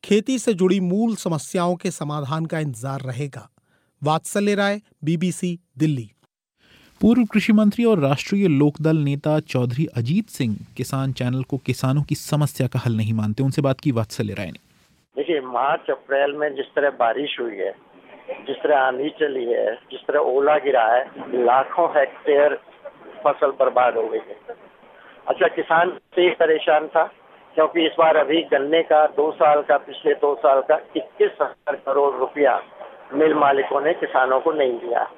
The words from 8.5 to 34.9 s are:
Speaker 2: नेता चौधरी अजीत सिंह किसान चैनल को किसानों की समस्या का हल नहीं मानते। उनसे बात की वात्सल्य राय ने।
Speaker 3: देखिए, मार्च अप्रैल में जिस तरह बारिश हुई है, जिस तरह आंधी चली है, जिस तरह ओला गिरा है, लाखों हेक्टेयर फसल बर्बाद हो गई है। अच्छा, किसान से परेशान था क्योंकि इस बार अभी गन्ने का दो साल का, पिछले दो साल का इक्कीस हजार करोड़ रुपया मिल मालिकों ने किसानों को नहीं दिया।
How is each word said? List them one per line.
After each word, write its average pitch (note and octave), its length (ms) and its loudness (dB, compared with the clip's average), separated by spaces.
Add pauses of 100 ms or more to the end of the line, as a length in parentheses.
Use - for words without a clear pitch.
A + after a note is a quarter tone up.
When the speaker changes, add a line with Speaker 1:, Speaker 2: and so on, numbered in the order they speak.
Speaker 2:
नेता D3 440 0
चौधरी B2 460 -2 (100)
अजीत D3 320 -2
सिंह A2 280 -4 (200)
किसान C3+ 360 -4
चैनल B2+ 300 -4
को C3 160 -6
किसानों C3 440 -2
की D3+ 120 -4
समस्या D3 520 -2
का B2 200 -4
हल A2+ 100 0
नहीं A2 160 0
मानते। G#2+ 300 -2
उनसे C3+ 200 0
बात C3+ 180 0
की C#3+ 120 0
वात्सल्य A2 400 -4
राय G2 140 -8
ने। - 120 -14 (580)
Speaker 3:
देखिए, D3 240 -2
मार्च C3 500 -2
अप्रैल C#3 420 0
में D3 220 -4
जिस C3+ 120 -6
तरह C#3+ 240 0
बारिश B2 500 -2
हुई A#2 140 -6
है, G2 180 -4 (580)
जिस - 260 -10
तरह D3 220 2
आंधी C3 300 0
चली C#3 360 -4
है, A2+ 300 -2
जिस - 260 -18
तरह C#3+ 180 -2
ओला C#3 400 2
गिरा C3 260 4
है, A#2+ 260 2 (340)
लाखों C3+ 460 2
हेक्टेयर C#3+ 720 2 (680)
फसल C#3+ 220 2
बर्बाद B2+ 480 2
हो G#2+ 120 -2
गई F2+ 100 -4
है। - 180 -12 (920)
अच्छा, D3+ 180 2
किसान E3 440 2
से F3+ 400 0
परेशान D#3 580 2
था - 240 0 (420)
क्योंकि D#3+ 320 2
इस C#3+ 120 0
बार D#3+ 180 4
अभी D3+ 260 0
गन्ने D3+ 400 0
का D3+ 240 4
दो D3+ 260 0
साल D3+ 300 4
का, D3 140 2
पिछले C#3+ 380 -2
दो C#3+ 200 0
साल C3+ 260 4
का D3+ 140 2 (220)
इक्कीस - 340 -2 (120)
हजार C#3 340 -6
करोड़ C#3 400 0
रुपया B2+ 460 0 (520)
मिल D#3 200 2
मालिकों C#3 460 2
ने D3+ 120 0
किसानों C3 480 0
को D#3+ 120 -2
नहीं C#3 200 0
दिया। A#2 460 -4